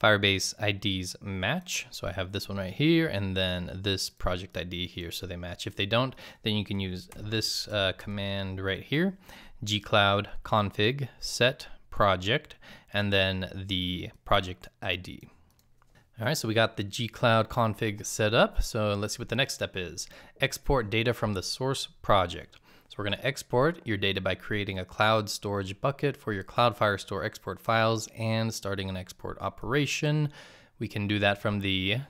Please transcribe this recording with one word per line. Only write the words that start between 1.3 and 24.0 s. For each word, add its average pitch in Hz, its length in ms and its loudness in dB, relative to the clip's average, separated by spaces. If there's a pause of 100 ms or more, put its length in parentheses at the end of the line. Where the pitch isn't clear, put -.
So - 160 -10
I 92 60 -4
have 95 220 -4
this 101 160 -4
one 98 80 -4
right 95 160 -6
here 160 340 4
and 98 300 -2
then 90 360 -2
this 98 360 -2
project 92 480 -4
I 87 60 -4
D 90 220 -6
here, 85 260 -8
so - 140 -10
they 87 120 -8
match. 87 280 -10
If 107 120 -10
they 101 80 0
don't, 117 280 0 (300)
then 107 120 0
you 104 100 0
can 98 160 -4
use 90 340 -6
this, 107 540 -4
uh, 98 280 2
command 98 600 -4
right 95 240 -2
here, 185 340 0 (460)
G 107 160 2
Cloud 101 500 4 (140)
config 110 640 2 (140)
set - 460 0 (220)
project, 101 640 2 (360)
and 101 220 0
then 95 420 2
the 90 540 -4 (160)
project 92 420 0 (140)
I 92 160 -2
D. - 320 -14 (880)
All 113 60 -2
right, 147 120 0
so 117 120 -2
we 107 40 0
got 113 220 2
the 107 80 -4
G 101 240 -6
Cloud 113 400 4
config 110 580 0
set 107 280 0
up. 175 280 4
So 107 320 0
let's 101 220 -2
see - 60 -8
what 110 80 -8
the 113 80 -2
next 135 160 -2
step - 240 -6
is. 87 320 -8 (320)
Export 131 480 0
data 113 240 2
from 107 200 -2
the 92 100 -2
source - 440 -4 (140)
project. 90 560 2 (320)
So - 80 -20
we're 101 80 -6
gonna 101 180 -2
export 135 640 0
your 110 80 0
data 98 240 0